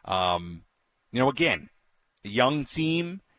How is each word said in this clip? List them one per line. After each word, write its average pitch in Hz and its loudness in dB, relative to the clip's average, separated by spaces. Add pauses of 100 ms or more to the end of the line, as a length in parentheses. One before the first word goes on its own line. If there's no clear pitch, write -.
Um, 90 0 (500)
you 117 -2
know, 131 4
again, 147 0 (560)
a 104 -10
young 131 2
team, 165 -2 (180)